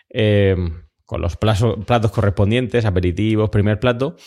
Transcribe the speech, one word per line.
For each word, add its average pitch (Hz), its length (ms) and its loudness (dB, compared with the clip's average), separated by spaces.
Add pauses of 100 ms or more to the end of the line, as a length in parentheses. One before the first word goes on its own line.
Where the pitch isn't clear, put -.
em, 98 720 0 (220)
con - 160 -6
los 80 160 -4
plazo-, 107 480 0
platos 110 260 0
correspondientes, 110 720 0
aperitivos, 104 680 0
primer 104 300 0
plato, 127 480 -2